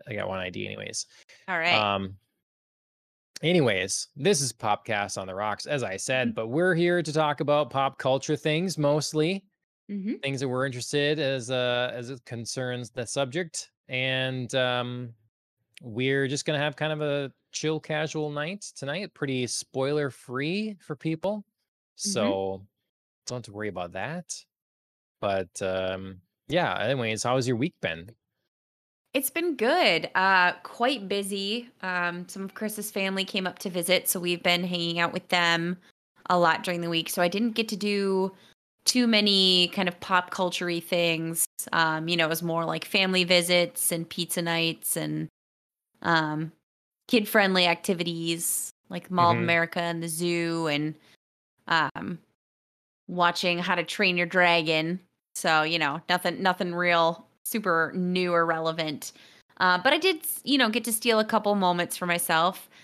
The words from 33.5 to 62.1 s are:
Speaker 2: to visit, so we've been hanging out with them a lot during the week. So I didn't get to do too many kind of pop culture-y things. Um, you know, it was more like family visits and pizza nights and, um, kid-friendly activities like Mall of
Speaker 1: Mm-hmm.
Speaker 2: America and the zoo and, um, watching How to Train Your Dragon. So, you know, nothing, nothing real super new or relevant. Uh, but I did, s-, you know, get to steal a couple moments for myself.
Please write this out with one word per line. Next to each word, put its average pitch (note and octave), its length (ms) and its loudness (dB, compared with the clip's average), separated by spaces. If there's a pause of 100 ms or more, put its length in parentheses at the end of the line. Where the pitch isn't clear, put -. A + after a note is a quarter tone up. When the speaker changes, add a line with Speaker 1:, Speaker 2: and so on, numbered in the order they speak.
Speaker 2:
to G3 100 -6
visit, F3+ 380 0
so F#3+ 120 -2
we've F3 220 -2
been F3 220 2
hanging E3+ 340 -2
out E3+ 140 0
with - 160 -8
them E3+ 500 2 (500)
a F3+ 100 4
lot E3 240 4
during F3 180 -4
the E3+ 100 -4
week. E3 200 -2
So F3+ 120 0
I F3 60 4
didn't G#3+ 240 0
get A3+ 160 -2
to G#3+ 80 -4
do G3 560 0 (520)
too B3 220 4
many F#3+ 600 6
kind F#3 200 0
of F3 120 -6
pop F3+ 300 0
culture-y F3 500 -2
things. E3 680 0 (260)
Um, D#3+ 360 2
you F3 80 2
know, E3 100 4
it D#3 40 -2
was E3 120 -2
more E3 220 0
like E3 200 -4
family F#3 400 2
visits F3 680 2
and E3 160 -4
pizza F3 340 -4
nights E3 540 -2
and, D#3 320 -4 (760)
um, D#3 500 0 (560)
kid-friendly G3 580 4
activities E3+ 1040 -2 (200)
like F3+ 200 -10
Mall F3 200 6
of E3+ 60 4
Speaker 1:
Mm-hmm. F3 80 0
Speaker 2:
America E3+ 360 2
and E3+ 220 -2
the E3+ 60 -6
zoo E3 580 0
and, D3+ 300 -2 (720)
um, E3 500 -2 (920)
watching F3 500 0
How F3+ 160 0
to E3+ 100 0
Train F3+ 320 0
Your F3 100 2
Dragon. E3+ 720 4 (340)
So, D#3+ 280 2
you D#3+ 160 0
know, D3+ 300 0
nothing, F3 340 0
nothing F3+ 320 2
real F3 520 2 (180)
super E3 500 0
new F3+ 380 0
or E3+ 120 4
relevant. D#3+ 680 -2 (460)
Uh, F3+ 200 4
but F#3 140 2
I D#4+ 60 4
did, E4+ 240 2
s-, - 220 -6
you C#4 140 2
know, A#3+ 100 4
get A3+ 160 0
to A#3 80 -2
steal A3 280 2
a G#3+ 40 2
couple G#3+ 300 2
moments F3 420 2
for - 100 -6
myself. F3 640 0 (160)